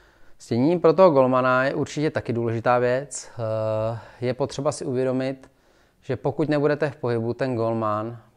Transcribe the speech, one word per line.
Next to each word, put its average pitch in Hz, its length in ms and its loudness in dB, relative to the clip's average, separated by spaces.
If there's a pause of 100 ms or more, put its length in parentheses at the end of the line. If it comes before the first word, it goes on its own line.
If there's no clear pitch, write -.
(380)
Stínění 139 400 2
pro 165 140 4
toho 190 180 6
golmana 127 540 4
je 143 100 -2
určitě 151 360 -2
taky 123 220 -4
důležitá 117 460 0
věc. 123 600 -2
Eh, 110 600 -2 (220)
je 123 140 -2
potřeba 139 380 -4
si - 120 -8
uvědomit, 131 640 -2 (520)
že 127 140 -4
pokud 143 320 -2
nebudete 147 420 2
v - 60 -16
pohybu, 117 380 -2
ten 131 220 -2
golman 113 640 -2 (180)